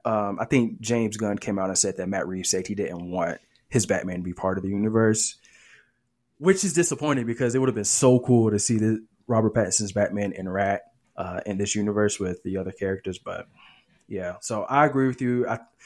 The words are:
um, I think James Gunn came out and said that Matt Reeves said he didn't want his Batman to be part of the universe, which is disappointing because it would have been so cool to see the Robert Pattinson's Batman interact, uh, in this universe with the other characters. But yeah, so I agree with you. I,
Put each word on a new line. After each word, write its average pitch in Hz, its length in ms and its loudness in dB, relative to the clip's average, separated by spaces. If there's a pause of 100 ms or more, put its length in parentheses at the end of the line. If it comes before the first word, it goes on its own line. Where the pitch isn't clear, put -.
um, 104 340 0
I 117 60 -4
think 120 340 2
James 113 380 -2
Gunn 104 200 -2
came 101 220 -4
out 95 100 -2
and 92 80 -4
said 95 200 0
that 92 100 -6
Matt 95 200 -2
Reeves 92 220 -4
said 92 180 -2
he 104 80 -6
didn't 87 360 -6
want 85 280 -2 (280)
his 110 180 0
Batman 90 320 -2
to 90 60 -6
be 87 100 -8
part 95 240 -2
of 95 60 -4
the 95 60 -4
universe, 110 640 2 (1040)
which 190 260 4
is 180 100 -2
disappointing 147 520 0
because 117 280 0
it 131 60 2
would 131 80 2
have 117 80 2
been 104 80 -2
so 127 360 6
cool 117 320 4
to 104 80 2
see 113 180 2
the 107 280 2 (220)
Robert 110 260 2
Pattinson's 104 380 0
Batman 101 400 0
interact, 95 560 -2 (300)
uh, 90 280 -8
in 101 120 -4
this 101 180 -2
universe 104 440 0
with 90 240 -4
the 92 140 -4
other 92 140 -6
characters. 95 480 -6
But - 280 -10 (600)
yeah, 90 340 -8
so 107 220 -6
I 143 220 4
agree 135 220 2
with 127 140 -4
you. 123 260 0
I, 117 120 -4 (260)